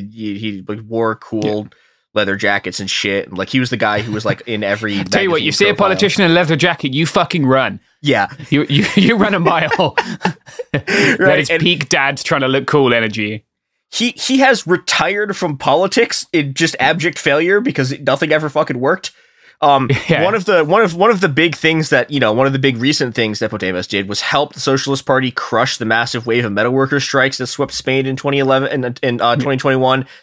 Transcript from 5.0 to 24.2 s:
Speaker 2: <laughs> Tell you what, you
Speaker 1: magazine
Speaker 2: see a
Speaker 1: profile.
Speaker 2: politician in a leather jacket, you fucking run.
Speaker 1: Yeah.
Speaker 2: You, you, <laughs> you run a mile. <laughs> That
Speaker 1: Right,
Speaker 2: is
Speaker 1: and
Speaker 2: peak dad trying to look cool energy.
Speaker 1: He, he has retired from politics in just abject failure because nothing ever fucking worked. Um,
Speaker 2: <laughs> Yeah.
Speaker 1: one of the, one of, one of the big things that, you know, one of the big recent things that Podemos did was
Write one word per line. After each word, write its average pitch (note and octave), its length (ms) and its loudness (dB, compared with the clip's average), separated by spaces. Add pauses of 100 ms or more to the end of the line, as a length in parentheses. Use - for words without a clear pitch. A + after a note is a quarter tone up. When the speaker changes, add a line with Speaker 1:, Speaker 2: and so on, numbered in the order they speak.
Speaker 2:
<laughs> - 0 -
Tell F#2 180 -2
you F#3+ 100 0
what, D#3 100 0
you C#3+ 40 -2
Speaker 1:
magazine D3 60 0
Speaker 2:
see G3+ 120 -4
a G3+ 100 0
Speaker 1:
profile. G3 140 0
Speaker 2:
politician G3 360 0
in E3+ 60 2
a E3 40 4
leather E3 200 2
jacket, D#3 400 -2
you D#3 120 0
fucking E3+ 380 0
run. B2+ 360 2 (200)
Speaker 1:
Yeah. A#2 280 2 (200)
Speaker 2:
You, D3 200 2
you, D3+ 220 2
<laughs> - 40 -10
you A3 220 4
run G3+ 180 2
a F3+ 60 0
mile. E3 600 0
<laughs> - 60 -8 (680)
That C#4 460 0
Speaker 1:
Right, F#3 220 4
Speaker 2:
is C#3 100 -4
Speaker 1:
and E3 120 2
Speaker 2:
peak E3+ 260 0
dad C#3 300 0
trying C#3 240 -2
to C3 60 0
look C3 180 0
cool C3+ 280 4
energy. A2 500 -2 (460)
Speaker 1:
He, A#3 200 -2
he - 280 -2
has C4 280 4
retired F#3+ 680 0
from D#3 220 -2
politics F3+ 720 0
in C#3+ 220 0
just D#3+ 240 0
abject D#3 400 -2
failure E3+ 420 2
because C#3 400 -2
nothing C#3+ 320 0
ever D3+ 160 0
fucking D3+ 300 -2
worked. D3 340 -2 (480)
Um, C3+ 280 4 (100)
Speaker 2:
<laughs> - 100 -8
Yeah. D#3 160 2
Speaker 1:
one G3 100 2
of G3+ 100 -2
the, F3 200 4
one F#3 180 4
of, F3 120 0
one G3 160 4
of G3+ 100 0
the F#3 80 2
big D#3 280 2
things D#3+ 320 0
that, B2+ 220 2
you C#3+ 100 -2
know, A2 120 4
one B2+ 140 2
of C3+ 60 2
the C#3 60 -2
big C3+ 180 2
recent C3 380 0
things A2 240 -2
that A2 120 -2
Podemos F#2 380 -4
did G2 200 -2
was G2+ 120 -6